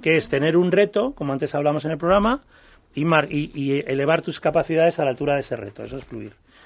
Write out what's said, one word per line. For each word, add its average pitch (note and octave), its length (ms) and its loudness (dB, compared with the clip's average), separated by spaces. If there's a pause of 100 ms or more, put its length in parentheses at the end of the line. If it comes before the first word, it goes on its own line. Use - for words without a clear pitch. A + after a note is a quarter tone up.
que D#3+ 140 0
es D3+ 140 -2
tener D3+ 260 0
un F3+ 160 4
reto, G#3 420 0
como C#3 200 -6
antes C3+ 220 -4
hablamos D3 280 0
en D#3 80 -4
el D#3 60 -4
programa, G3+ 480 2 (500)
y C#3+ 80 -2
mar-, D#3 260 4
y, D3+ 240 -4
y C#3 260 -2
elevar C#3+ 420 0
tus - 180 -8
capacidades D#3+ 600 2
a D#3 40 0
la C#3 60 2
altura C#3+ 240 0
de C#3 80 0
ese B2+ 160 -6
reto, G#2 260 -12
eso A#2 140 -12
es C3 80 -14
fluir. G#2+ 300 -14 (300)